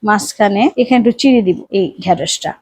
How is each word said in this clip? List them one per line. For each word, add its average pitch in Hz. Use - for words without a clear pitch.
মাঝখানে 214
এখানে 247
একটু 233
চিড়ে 247
দিব 180
এই 190
ঢেঁড়সটা। 165